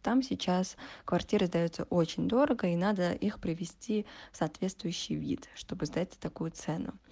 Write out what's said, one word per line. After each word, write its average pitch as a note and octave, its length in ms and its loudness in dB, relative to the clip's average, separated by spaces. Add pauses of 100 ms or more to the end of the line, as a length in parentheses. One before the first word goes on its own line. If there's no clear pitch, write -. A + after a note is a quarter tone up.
там B3+ 220 4
сейчас F#3 520 0 (280)
квартиры F3+ 420 4
сдаются E3+ 380 0
очень E3+ 420 2
дорого, B3 400 4
и F3 80 2
надо F3+ 380 2
их - 260 -2
привести F#3 680 -2 (260)
в - 40 -18
соответствующий - 760 -2
вид, - 400 -4
чтобы - 320 -6
сдать - 320 -2
такую E3 320 -6
цену. - 440 -4 (180)